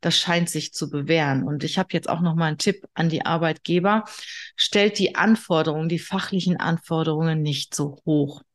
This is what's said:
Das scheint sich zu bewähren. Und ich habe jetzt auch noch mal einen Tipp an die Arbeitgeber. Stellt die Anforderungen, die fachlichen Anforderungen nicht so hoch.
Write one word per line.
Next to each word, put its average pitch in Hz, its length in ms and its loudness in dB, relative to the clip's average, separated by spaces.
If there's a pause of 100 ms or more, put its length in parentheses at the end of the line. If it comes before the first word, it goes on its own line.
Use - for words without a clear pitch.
Das 170 180 2
scheint 175 320 0
sich - 220 -6
zu 147 180 -6
bewähren. 143 540 0
Und 143 200 -4
ich - 140 -2
habe 185 140 0
jetzt 160 160 -2
auch - 120 0
noch 175 140 2
mal 165 120 2
einen 151 120 -2
Tipp - 360 -2
an 165 140 0
die 156 160 -2
Arbeitgeber. 170 800 2 (520)
Stellt 208 420 2
die 190 160 2
Anforderungen, 160 720 2
die 165 120 -2
fachlichen 180 580 -2
Anforderungen 160 840 0
nicht 147 320 -4
so 143 300 -6
hoch. 147 380 0 (120)